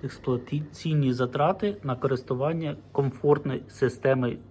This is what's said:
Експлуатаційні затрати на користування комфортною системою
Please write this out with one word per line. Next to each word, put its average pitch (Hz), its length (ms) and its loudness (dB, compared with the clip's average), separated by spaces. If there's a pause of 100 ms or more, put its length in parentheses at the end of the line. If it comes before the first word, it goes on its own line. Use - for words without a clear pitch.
Експлуатаційні 143 1080 -2
затрати 151 680 0
на 135 120 -2
користування 143 800 -2 (160)
комфортною 139 760 2
системою 127 680 0 (140)